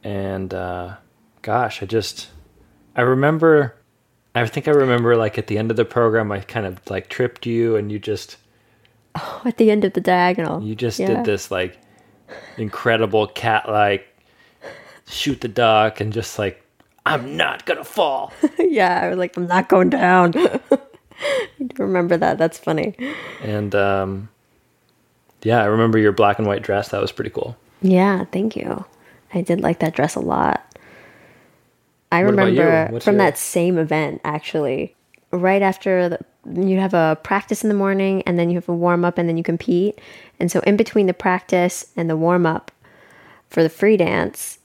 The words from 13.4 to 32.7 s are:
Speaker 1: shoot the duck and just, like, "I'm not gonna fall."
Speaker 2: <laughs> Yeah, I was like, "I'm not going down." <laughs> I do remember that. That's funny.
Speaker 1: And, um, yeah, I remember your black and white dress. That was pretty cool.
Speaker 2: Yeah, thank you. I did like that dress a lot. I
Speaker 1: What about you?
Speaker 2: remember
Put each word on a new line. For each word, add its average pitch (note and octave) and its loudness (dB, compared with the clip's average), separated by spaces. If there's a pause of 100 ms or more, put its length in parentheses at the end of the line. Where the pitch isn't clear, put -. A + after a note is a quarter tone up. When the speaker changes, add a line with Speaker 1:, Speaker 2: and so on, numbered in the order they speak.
Speaker 1:
shoot - -4
the B2 -8
duck A2 2
and G#2+ -4
just, A2 -6
like, G2 -4 (440)
"I'm C#3+ -4
not C#3+ -2
gonna - -4
fall." - -4 (120)
Speaker 2:
<laughs> - -4
Yeah, G3+ 2
I F3+ -2
was F#3 -4
like, F3+ -6
"I'm F3 -4
not F3+ 0
going F#3 6
down." F3+ 4
<laughs> - 0
I - -4
do B3 -10
remember F3+ 0
that. E3 0
That's E3 -2
funny. E3 -4 (480)
Speaker 1:
And, G#2 -4
um, G2 0 (1160)
yeah, A2+ 2
I G#2 2
remember A2 2
your G#2+ 6
black G2+ 2
and G#2+ 0
white G2+ -2
dress. G2+ -2
That G2+ -4
was - -4
pretty G#2+ -8
cool. - -8 (260)
Speaker 2:
Yeah, F#3+ 2
thank G#3 -4
you. - -8 (500)
I F3 -2
did F3 0
like - 0
that D#3+ -2
dress - -2
a - -4
lot. D2+ -2 (1500)
I F3 2
Speaker 1:
What G3+ 2
about F#3+ 4
you? - 4
Speaker 2:
remember D#3+ 2